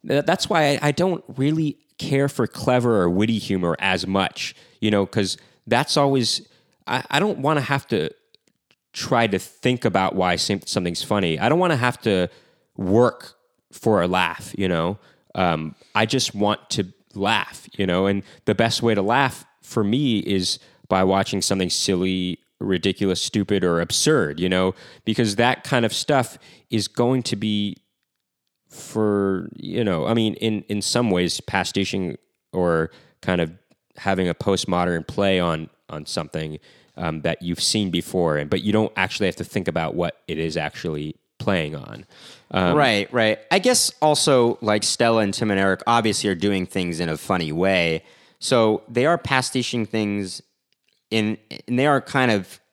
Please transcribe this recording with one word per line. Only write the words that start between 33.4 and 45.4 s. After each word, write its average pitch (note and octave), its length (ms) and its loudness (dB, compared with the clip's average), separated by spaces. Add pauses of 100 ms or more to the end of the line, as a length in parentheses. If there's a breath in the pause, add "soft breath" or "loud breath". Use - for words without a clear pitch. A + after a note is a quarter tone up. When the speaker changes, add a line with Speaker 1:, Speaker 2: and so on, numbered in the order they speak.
Speaker 1:
of E2 100 -2 (460)
having F#2+ 300 0
a E2+ 60 0
postmodern F2+ 760 0
play G2 320 0
on, D#2+ 300 -2 (200)
on D2+ 160 -12
something, D#2 540 -8 (360 soft breath)
um, D#2+ 260 -6
that D#2+ 200 -2
you've F2 200 -4
seen G2+ 300 0
before, E2+ 460 0
and, D2 120 -4
but F#2+ 140 0
you G2+ 80 0
don't G#2+ 240 2
actually F#2+ 320 0
have F2 80 -2
to F2+ 80 -10
think F#2 240 -4
about D#2+ 260 -2
what E2+ 340 -4
it D#2 120 -6
is D#2+ 180 -4
actually D2+ 580 -6 (220)
playing D#2+ 380 -2
on. C#2 300 -16 (460 loud breath)
Um, F2+ 240 2
Speaker 2:
Right, A2+ 380 2
right. A2 260 2 (120)
I G3 80 4
guess A#3+ 320 2 (100)
also, C#3 600 4
like, G#2+ 220 2
Stella A#2 380 2
and G2 120 0
Tim G#2+ 180 -2